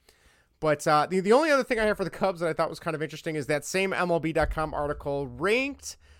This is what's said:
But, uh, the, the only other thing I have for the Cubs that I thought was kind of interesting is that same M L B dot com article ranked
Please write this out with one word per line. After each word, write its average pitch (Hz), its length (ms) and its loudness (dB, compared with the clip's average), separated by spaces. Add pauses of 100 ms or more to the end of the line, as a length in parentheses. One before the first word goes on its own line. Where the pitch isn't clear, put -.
(600)
But, 151 260 0
uh, 151 240 4
the, 185 120 0
the 190 120 4
only 311 160 6
other 269 140 4
thing 226 160 -2
I 214 60 2
have 208 120 2
for 196 60 -2
the 165 80 -6
Cubs 185 300 -2
that 170 80 0
I 160 40 -2
thought 160 160 0
was 156 100 -12
kind 160 160 -4
of 147 60 -2
interesting 156 340 -6
is 147 120 -4
that 147 180 0
same 190 260 -2
M 175 200 0
L 170 80 4
B 160 140 -4
dot 156 180 2
com 156 240 -4
article 147 500 -4
ranked 208 720 -2 (220)